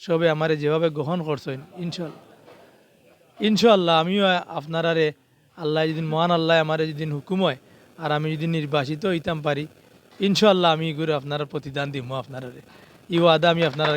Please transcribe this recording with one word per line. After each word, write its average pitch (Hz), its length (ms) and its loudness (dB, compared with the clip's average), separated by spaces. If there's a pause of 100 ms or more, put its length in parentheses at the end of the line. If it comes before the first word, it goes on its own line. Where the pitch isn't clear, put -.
সবে 165 240 0 (100)
আমারে 156 260 0
যেভাবে 160 260 2 (100)
গ্রহণ 156 300 -2
করছেন, 139 320 -6 (260)
ইনশাআল্লাহ, 160 380 -10 (1160)
ইনশাআল্লাহ 202 640 4
আমিও 196 220 0 (340)
আপনারারে 165 480 0 (500)
আল্লাহ 156 320 -2
যেদিন, 160 240 -4
মহান 170 240 2
আল্লাহ 165 180 2 (100)
আমারে 156 260 0
যেদিন 156 260 -6
হুকুম 185 280 -4
হয় 131 140 -2 (440)
আর 151 140 -2
আমি 156 160 -4
যদি 160 140 -4 (100)
নির্বাচিত 147 440 -2 (100)
হইতাম 165 260 -4 (100)
পারি, 143 160 -2 (560)
ইনশাআল্লাহ 190 560 4
আমি 160 160 -4
এগুলো 156 280 -4
আপনারা 143 320 -6
প্রতিদান 143 420 -8
দিব 127 160 -8 (140)
আপনারারে, 127 380 -14 (540)
এই 170 80 4
ওয়াদা 165 300 6
আমি 170 160 0
আপনার 151 280 -2